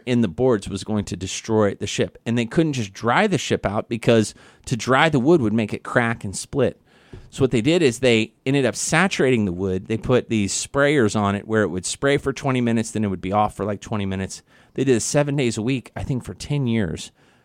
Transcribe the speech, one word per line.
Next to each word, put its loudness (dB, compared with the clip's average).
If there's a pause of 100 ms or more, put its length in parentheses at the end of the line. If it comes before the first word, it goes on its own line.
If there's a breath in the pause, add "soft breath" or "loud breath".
in 2
the 4
boards 0
was -8
going -2
to -8
destroy 0
the -8
ship. -4
And 0
they 0
couldn't 0
just -4
dry 0
the 0
ship -2
out -4
because 2 (320 soft breath)
to -4
dry 2
the 2
wood 4
would 0
make -2
it -8
crack -2
and -8
split. -2 (480 loud breath)
So -4
what 4
they 2
did 2
is 4
they 2 (120)
ended 2
up 0
saturating 2
the -2
wood. -4
They -2
put 0
these 0
sprayers 0
on 2
it -6
where 2
it 0
would -6
spray 0
for -4
twenty -2
minutes, 0
then -2
it 0
would -6
be -6
off 0
for, -6
like, -4
twenty -6
minutes. -6 (320 soft breath)
They -2
did 4
it 0
seven 0
days -2
a -4
week, -4
I -8
think -4
for -12
ten -4
years. -2 (340 soft breath)